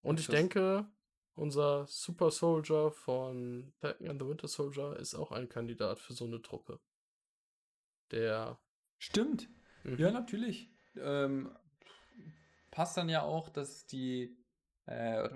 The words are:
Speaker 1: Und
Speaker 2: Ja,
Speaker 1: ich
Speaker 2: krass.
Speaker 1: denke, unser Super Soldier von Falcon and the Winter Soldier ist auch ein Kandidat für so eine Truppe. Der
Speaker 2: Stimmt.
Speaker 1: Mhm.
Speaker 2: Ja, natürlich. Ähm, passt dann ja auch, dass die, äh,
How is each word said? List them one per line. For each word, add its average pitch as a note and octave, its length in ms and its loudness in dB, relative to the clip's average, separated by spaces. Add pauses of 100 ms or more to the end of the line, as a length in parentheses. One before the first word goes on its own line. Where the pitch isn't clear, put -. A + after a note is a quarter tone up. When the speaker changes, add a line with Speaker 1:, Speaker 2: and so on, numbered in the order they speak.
Speaker 1:
Und D#3+ 160 4
Speaker 2:
Ja, - 40 0
Speaker 1:
ich - 40 -4
Speaker 2:
krass. - 80 0
Speaker 1:
denke, F#3+ 520 4 (480)
unser C#3+ 520 2
Super E3+ 440 2
Soldier D#3 600 4
von B2+ 880 -4
Falcon - 280 -4
and C#3+ 140 -6
the C3 60 -4
Winter D3+ 200 -6
Soldier C#3+ 480 -4
ist - 180 -8
auch D3+ 180 -6
ein B2+ 160 -6
Kandidat A#2 520 -4
für - 120 -14
so A#2+ 120 -8
eine A2+ 180 -6
Truppe. - 380 -12 (1300)
Der A2+ 480 -2 (400)
Speaker 2:
Stimmt. B3 500 0 (340)
Speaker 1:
Mhm. C3 160 -4
Speaker 2:
Ja, E3 120 6
natürlich. A3+ 600 -4 (260)
Ähm, C3+ 600 -2 (1120)
passt E3 260 -2
dann F3 120 0
ja D#3+ 140 2
auch, D#3 260 -2
dass - 380 -8
die, B2+ 500 -4 (500)
äh, A#2 500 0